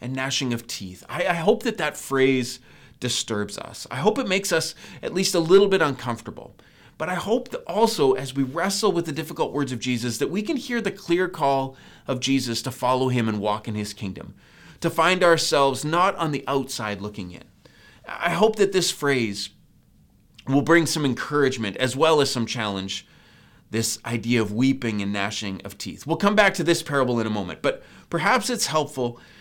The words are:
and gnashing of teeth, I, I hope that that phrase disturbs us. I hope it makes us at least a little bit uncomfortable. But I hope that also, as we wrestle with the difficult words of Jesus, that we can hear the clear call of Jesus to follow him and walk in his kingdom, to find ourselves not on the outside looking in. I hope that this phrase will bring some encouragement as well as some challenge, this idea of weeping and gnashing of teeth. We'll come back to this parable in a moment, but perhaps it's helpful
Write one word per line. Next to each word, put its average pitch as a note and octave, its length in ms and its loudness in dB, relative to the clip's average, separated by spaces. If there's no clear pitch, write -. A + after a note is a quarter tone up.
and B2+ 120 -6
gnashing C3 400 -2
of A#2 140 -6
teeth, F#2 400 -12
I, F3+ 200 -4
I F3 80 0
hope G3+ 280 2
that A3 140 -2
that D3+ 180 -2
phrase C3 640 2
disturbs G#2+ 580 -4
us. - 320 -12
I - 60 -8
hope G3+ 240 2
it A#3 80 -2
makes G3 240 0
us D#3+ 240 0
at - 120 -8
least F#3 220 0
a F3 40 6
little F3+ 280 8
bit F#3+ 140 4
uncomfortable. - 760 -4
But D#3+ 120 -4
I F#3 60 -2
hope G#3 340 -2
that - 180 -8
also, F3 460 4
as C3+ 200 -4
we C3+ 100 0
wrestle F3 500 0
with E3+ 120 0
the E3 60 -6
difficult D3+ 400 -4
words C3+ 220 -2
of A#2 80 -6
Jesus, B2 380 -2
that C#3 120 0
we G3 100 -2
can D4 140 -2
hear A#3+ 240 -4
the G3 120 -2
clear F3 360 0
call C#3 480 0
of B2 140 -4
Jesus A#2+ 400 0
to B2+ 100 -6
follow B2+ 380 0
him A#2+ 180 2
and G#2+ 140 -2
walk G#2 260 -2
in G#2+ 80 -6
his G#2 180 -6
kingdom, F#2 400 -10
to E3+ 100 0
find E3+ 320 2
ourselves D#3 600 4
not F3 320 2
on D#3+ 160 -2
the C#3 160 -4
outside A2+ 540 -4
looking G2 300 -10
in. E2+ 120 -18
I - 220 -2
hope G3+ 260 2
that G3 160 4
this F3+ 200 0
phrase B2 580 -2
will C#3 140 4
bring E3 240 6
some D#3 180 -2
encouragement C3 760 0
as B2+ 200 -2
well D#3 240 6
as C3+ 100 2
some A#2 140 -2
challenge, G2 600 -6
this A2 340 -2
idea A#2 360 0
of G2+ 120 0
weeping A#2+ 480 0
and G2+ 100 -2
gnashing G2+ 540 -4
of G#2 120 -14
teeth. - 300 -12
We'll D#3 80 2
come G3+ 200 2
back G3+ 180 6
to E3+ 100 -2
this E3 180 2
parable B2+ 380 0
in A2 80 0
a A2 40 -2
moment, F#2 300 -4
but - 220 -2
perhaps G3 400 2
it's - 180 -2
helpful C3+ 520 -2